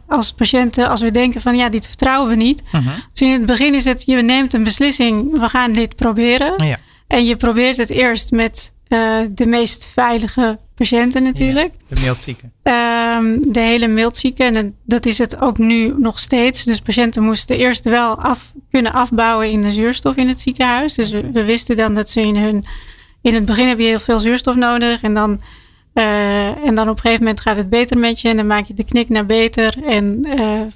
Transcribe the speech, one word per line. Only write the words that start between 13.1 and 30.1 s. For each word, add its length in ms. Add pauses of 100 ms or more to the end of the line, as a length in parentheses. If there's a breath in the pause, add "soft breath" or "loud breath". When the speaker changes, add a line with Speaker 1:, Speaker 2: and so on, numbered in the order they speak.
Speaker 1:
de 80
hele 280
mildzieken. 680
En 200 (100)
dat 200
is 120
het 240
ook 160
nu 400
nog 220
steeds. 440
Dus 160
patiënten 440
moesten 340
eerst 260
wel 320
af, 380 (180)
kunnen 220
afbouwen 560
in 120
de 100
zuurstof 440
in 120
het 140
ziekenhuis. 520
Dus 180
we, 60
Speaker 2:
Oké. 140
Speaker 1:
we 120
wisten 340
dan 180
dat 140
ze 120
in 140
hun, 300 (560 loud breath)
in 120
het 120
begin 220
heb 120
je 60
heel 140
veel 200
zuurstof 360
nodig. 460
En 120
dan, 280 (520 soft breath)
eh, 760
en 80
dan 140
op 60
een 60
gegeven 220
moment 180
gaat 160
het 120
beter 280
met 240
je. 80
En 80
dan 100
maak 180
je 80
de 120
knik 240
naar 160
beter. 580
En, 400